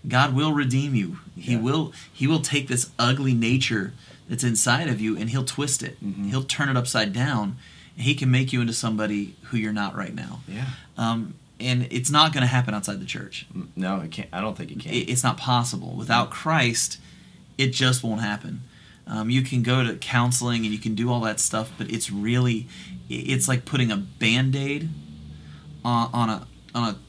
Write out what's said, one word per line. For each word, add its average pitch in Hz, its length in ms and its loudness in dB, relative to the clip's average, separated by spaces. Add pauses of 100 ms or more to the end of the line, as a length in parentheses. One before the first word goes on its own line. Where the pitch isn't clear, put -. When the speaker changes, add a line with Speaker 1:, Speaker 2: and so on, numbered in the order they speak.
Speaker 1:
God 127 280 4
will 151 180 4
redeem 139 420 2
you. 92 240 0 (180)
He - 180 -4
Speaker 2:
Yeah. 113 60 2
Speaker 1:
will, 139 320 0 (200)
he 131 160 -2
will 160 120 4
take 143 280 0
this 123 220 0 (100)
ugly 131 340 4
nature 113 600 2 (340)
that's 123 160 -2
inside 123 440 4
of 107 120 0
you, 110 160 0
and 113 140 -2
he'll 135 140 0
twist 143 380 -2
it. - 220 -10
Speaker 2:
Mm-hmm. 101 240 -4
Speaker 1:
He'll 131 160 -2
turn 139 240 0
it 131 80 2
upside 113 360 0
down, 120 440 0 (400)
and 117 80 -6
he 143 100 4
can 131 160 2
make 131 220 4
you 127 80 2
into 117 140 2
somebody 104 720 -2
who 123 120 -4
you're 107 160 0
not 104 240 -2
right 85 180 -6
now." - 320 -10
Speaker 2:
Yeah. 110 200 -6 (320)
Speaker 1:
Um, 117 360 -2 (240)
and 123 320 0
it's 127 200 0
not 156 240 4
gonna 131 120 4
happen 123 280 2
outside 101 260 -4
the 92 60 -10
church. - 400 -10 (100)
Speaker 2:
Mm, 90 200 -8
no, 92 240 -2
it 82 100 -8
can't. - 220 -10
I 90 80 -6
don't 104 160 -4
think 80 160 -10
it - 80 -10
can. 82 120 -8
Speaker 1:
It, 101 160 -2
it's 123 140 2
not 123 160 2
possible. 120 560 0
Without 117 340 2
Speaker 2:
Mm. - 40 -12
Speaker 1:
Christ, 127 680 0 (580)
it 135 120 2
just 127 340 2
won't 110 180 -2
happen. - 420 -4 (440)
Um, 110 240 -2
you 131 120 4
can 127 200 0
go 127 220 4
to 113 120 0
counseling 120 680 2
and 107 80 0
you 104 60 -2
can 110 180 -2
do 120 140 2
all 120 100 2
that 110 200 0
stuff, 110 380 0
but 113 120 -6
it's 113 200 -4
really, 117 560 2 (440)
i-, 127 40 -4
it's 127 340 0
like 127 160 0
putting 127 280 2
a 101 40 0
Band-Aid 135 920 0 (960)
on, 120 280 2
on 120 180 2
a, 101 160 -4 (280)
on 120 200 0
a - 40 -12 (100)